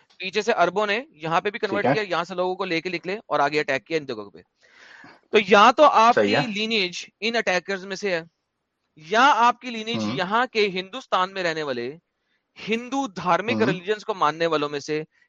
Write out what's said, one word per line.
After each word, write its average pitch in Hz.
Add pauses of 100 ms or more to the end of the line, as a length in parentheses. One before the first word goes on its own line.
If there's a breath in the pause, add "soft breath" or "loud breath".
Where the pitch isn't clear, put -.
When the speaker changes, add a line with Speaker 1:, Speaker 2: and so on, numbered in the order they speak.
(180)
Speaker 1:
پیچھے 190
سے 220
عربوں 175
نے 208 (100)
یہاں 160
پہ 208
بھی 226
Speaker 2:
ٹھیک 208
Speaker 1:
کنورٹ 202
Speaker 2:
ہے۔ -
Speaker 1:
کیا، 214
یہاں 175
سے 185
لوگوں 180
کو 190
لے 165
کے 180
نکلے 180
اور 147
آگے 147
اٹیک 139
کیا 160
ان 143
جگہوں 107
پہ۔ 80 (920 loud breath)
تو 220 (100)
یا 208
تو -
آپ 226
Speaker 2:
صحیح 214
Speaker 1:
کی 214
Speaker 2:
ہے۔ 269
Speaker 1:
لینیج 208 (280)
ان 233
اٹیکرز 190
میں 196
سے 196
ہے، 165 (760)
یا 214
آپ 233
کی 247
لینیج 226
Speaker 2:
ہوں۔ -
Speaker 1:
یہاں 208
کے 208
ہندوستان 190
میں 190
رہنے 160
والے 131 (720)
ہندو 247
دھارمک 180
Speaker 2:
ہوں۔ 214
Speaker 1:
ریلیجنز 190
کو 220
ماننے 165
والوں 151
میں 143
سے 151 (260)